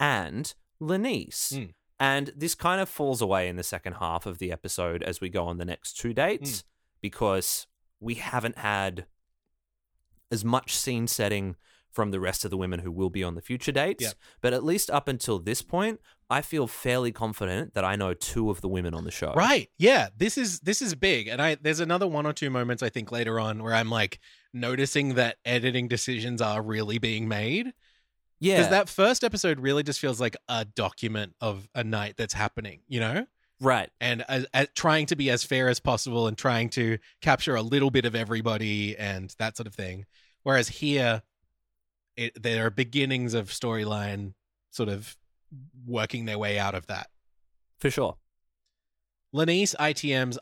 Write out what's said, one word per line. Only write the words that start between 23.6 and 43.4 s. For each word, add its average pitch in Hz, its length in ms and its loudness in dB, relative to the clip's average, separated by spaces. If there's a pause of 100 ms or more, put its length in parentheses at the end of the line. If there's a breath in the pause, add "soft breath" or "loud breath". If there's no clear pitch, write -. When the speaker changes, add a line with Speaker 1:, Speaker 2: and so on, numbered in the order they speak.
Speaker 2:
where 113 120 0
I'm, 113 160 4
like, 110 300 0 (320 soft breath)
noticing 131 600 0
that 117 300 4
editing 123 440 2
decisions 120 540 -2
are 107 200 0
really 107 360 -2
being 110 280 0
made. 120 460 -2 (640)
Speaker 1:
Yeah. 180 220 4
Speaker 2:
'Cause - 100 6
that 190 180 4
first 226 360 4
episode 190 340 2
really 139 240 2
just 143 160 -2
feels 123 220 -2
like 117 160 0 (120)
a 113 180 -2
document 107 760 -2
of 101 340 -4
a 123 80 -2
night 104 360 -4
that's 113 160 -2
happening, 107 520 -4
you 123 140 -2
know? 135 260 0 (340)
Speaker 1:
Right. 123 300 2 (100)
Speaker 2:
And 117 280 -2
as, 131 260 -2
as, 139 220 4
trying 156 300 4
to 165 100 0
be 135 140 2
as 120 120 2
fair 127 260 2
as 123 120 4
possible 117 480 2
and 107 100 -4
trying 117 320 2
to 113 280 0 (240 soft breath)
capture 139 340 2
a 113 60 2
little 135 280 4
bit 127 140 4
of 113 100 0
everybody 107 840 0
and 98 420 -6
that 110 180 -2
sort 117 100 -8
of 104 80 -14
thing. 95 300 -8 (400 soft breath)
Whereas 135 240 4
here, 131 540 2 (920)
it, 117 240 -6
there 113 260 2
are 113 40 2
beginnings 123 640 0
of 104 140 -2